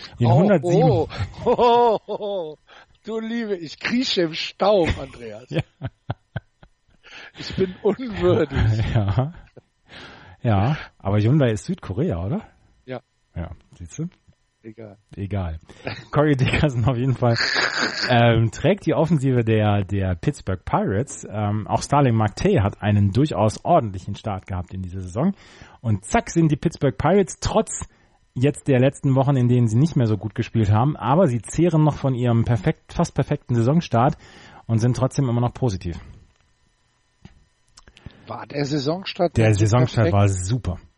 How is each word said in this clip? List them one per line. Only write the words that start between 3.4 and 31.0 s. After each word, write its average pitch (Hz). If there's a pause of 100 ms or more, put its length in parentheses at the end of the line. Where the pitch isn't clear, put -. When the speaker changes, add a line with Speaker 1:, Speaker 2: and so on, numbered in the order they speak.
Speaker 2:
ich 160
krieche 233
im 160
Staub, 190 (100)
Andreas. 120
Speaker 1:
<laughs> -
Ja. 151 (1800)
Speaker 2:
Ich -
bin 185
unwürdig. 175
Speaker 1:
<laughs> 110
Ja. 120 (1080)
Ja, 117 (220)
aber 101
Hyundai 123
ist -
Südkorea, 107
oder? 147 (460)
Speaker 2:
Ja. 127 (360)
Speaker 1:
Ja, 85 (280)
siehst -
du? 160 (560)
Speaker 2:
Egal. 107 (200)
Speaker 1:
Egal. 92 (520)
Corey 147
Dickerson 127
auf 127
jeden 127
Fall, 117 (720)
ähm, 117
trägt -
die 156
Offensive 135
der, 107
der 95
Pittsburgh -
Pirates. 139
Ähm, 104
auch -
Starling 139
Marte 113
hat 101
einen 101
durchaus 107
ordentlichen 107
Start 95
gehabt 92
in 95
dieser 90
Saison. 110 (460)
Und 107
zack -
sind 165
die 147
Pittsburgh -
Pirates 185
trotz - (480)
jetzt 139
der 127
letzten 135
Wochen, 135
in 123
denen 120
sie 110
nicht 160
mehr 123
so 107
gut 104
gespielt 110
haben, 120
aber 151